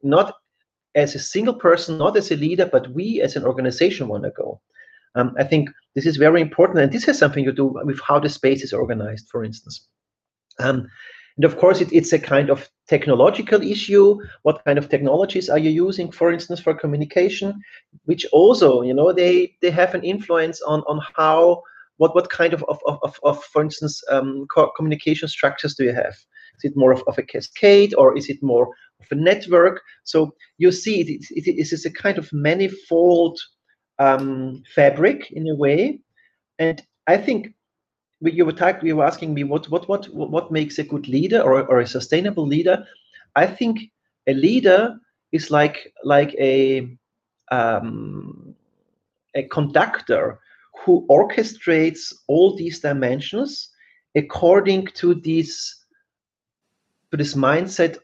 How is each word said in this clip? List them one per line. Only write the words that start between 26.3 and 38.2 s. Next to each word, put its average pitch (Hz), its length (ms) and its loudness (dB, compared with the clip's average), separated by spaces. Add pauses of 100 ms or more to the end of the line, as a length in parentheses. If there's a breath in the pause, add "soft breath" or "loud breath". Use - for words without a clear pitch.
Is 143 120 -6
it 143 60 -10
more 131 160 6
of, 131 140 -4
of 127 100 -4
a 120 60 -2
cascade, 202 720 2
or 135 220 6
is 143 120 -8
it 139 140 -10
more 123 260 2 (320 loud breath)
of - 100 -20
a 143 40 -6
network? 175 640 2 (240 soft breath)
So 156 300 -2 (240 soft breath)
you 180 120 4
see, 190 300 -2
it, 160 300 -8
it, 156 180 -8
it 156 240 -2
is 160 140 -6
a 165 40 -10
kind 196 280 -4
of 156 140 -10
manifold, 170 1040 0 (600)
um, 135 640 -2 (120)
fabric 143 560 2
in 160 180 -8
a 156 60 -2
way. 147 460 0 (580)
And 160 240 -4 (240)
I 175 100 4
think 214 380 -4 (640)